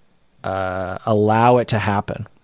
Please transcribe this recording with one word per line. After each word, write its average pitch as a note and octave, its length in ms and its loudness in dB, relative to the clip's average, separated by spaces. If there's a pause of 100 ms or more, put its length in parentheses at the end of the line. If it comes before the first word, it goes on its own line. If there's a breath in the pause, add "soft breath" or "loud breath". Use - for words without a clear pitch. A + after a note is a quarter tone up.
(440)
uh, F#2+ 600 -6
allow A2+ 520 4
it A#2 120 0
to A2+ 100 -2
happen, G#2 500 -4 (160)